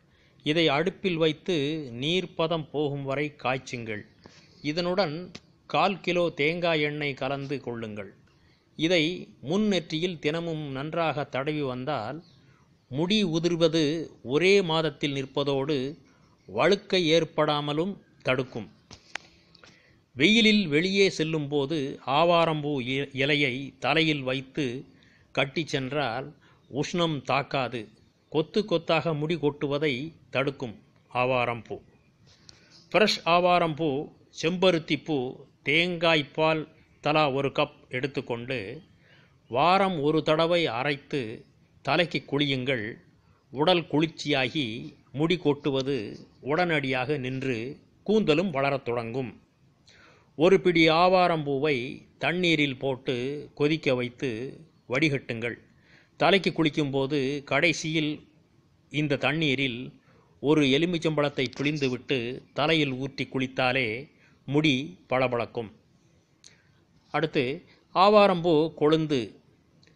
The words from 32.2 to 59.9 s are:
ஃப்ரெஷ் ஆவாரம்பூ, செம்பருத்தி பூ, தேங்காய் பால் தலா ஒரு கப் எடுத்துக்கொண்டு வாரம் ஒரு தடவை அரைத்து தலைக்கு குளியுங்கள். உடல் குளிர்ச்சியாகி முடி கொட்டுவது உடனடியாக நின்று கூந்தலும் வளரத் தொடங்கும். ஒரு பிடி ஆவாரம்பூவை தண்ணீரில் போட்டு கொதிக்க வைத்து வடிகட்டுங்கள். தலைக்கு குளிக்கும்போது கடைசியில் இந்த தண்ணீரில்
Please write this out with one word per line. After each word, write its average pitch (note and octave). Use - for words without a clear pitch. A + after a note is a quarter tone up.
ஃப்ரெஷ் G#3
ஆவாரம்பூ, E3
செம்பருத்தி E3+
பூ, C3
தேங்காய் E3
பால் D#3
தலா D3+
ஒரு C#3
கப் -
எடுத்துக்கொண்டு B2+
வாரம் F3
ஒரு D3+
தடவை E3
அரைத்து B2
தலைக்கு D#3
குளியுங்கள். C3
உடல் D#3+
குளிர்ச்சியாகி C#3+
முடி E3
கொட்டுவது C3+
உடனடியாக C#3+
நின்று C3
கூந்தலும் G3
வளரத் C#3
தொடங்கும். A#2
ஒரு F3+
பிடி E3
ஆவாரம்பூவை D#3
தண்ணீரில் D3+
போட்டு C3+
கொதிக்க D3
வைத்து B2
வடிகட்டுங்கள். B2
தலைக்கு E3+
குளிக்கும்போது C#3+
கடைசியில் D#3
இந்த C#3+
தண்ணீரில் C3